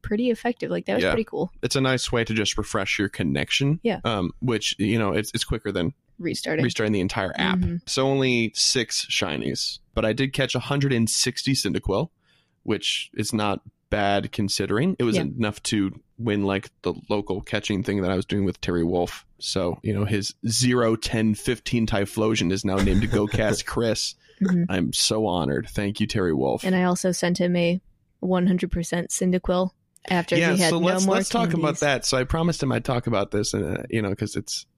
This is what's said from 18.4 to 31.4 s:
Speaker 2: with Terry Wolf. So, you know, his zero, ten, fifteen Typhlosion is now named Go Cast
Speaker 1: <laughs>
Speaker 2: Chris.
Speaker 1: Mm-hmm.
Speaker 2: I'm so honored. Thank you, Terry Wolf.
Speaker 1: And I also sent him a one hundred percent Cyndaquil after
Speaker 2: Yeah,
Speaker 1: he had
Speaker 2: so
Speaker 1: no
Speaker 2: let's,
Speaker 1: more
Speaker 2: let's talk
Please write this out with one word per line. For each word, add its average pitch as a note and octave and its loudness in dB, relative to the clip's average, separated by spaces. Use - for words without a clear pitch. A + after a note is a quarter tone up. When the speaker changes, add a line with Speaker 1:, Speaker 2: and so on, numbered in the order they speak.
Speaker 2:
with F2+ -4
Terry F2 0
Wolf. F2 -2
So, F2 -4
you G#2+ -2
know, G2+ 0
his G2+ -2
zero, A#2+ 2
ten, A2 2
fifteen A#2 -2
Typhlosion G#2+ 0
is G2 -2
now G2 0
named G2 4
Go G#2 2
Cast G#2+ 0
Speaker 1:
<laughs> - -6
Speaker 2:
Chris. A2+ -2
Speaker 1:
Mm-hmm. F3+ 2
Speaker 2:
I'm F2 0
so A2 0
honored. D2+ 0
Thank G#2 -4
you, G#2+ 2
Terry F2+ 0
Wolf. C2 0
Speaker 1:
And F#3 0
I F#3 2
also F3+ 0
sent F3 0
him F3+ 2
a F3 2
one F#3 2
hundred F3+ 2
percent F3 -4
Cyndaquil F#3 0
after F3 2
Speaker 2:
Yeah, E3+ 4
Speaker 1:
he F#3 4
had E3 4
Speaker 2:
so E3+ 2
Speaker 1:
no E3+ 2
Speaker 2:
let's, F#3 2
Speaker 1:
more F#3+ 4
Speaker 2:
let's F#3+ 0
talk G3+ 2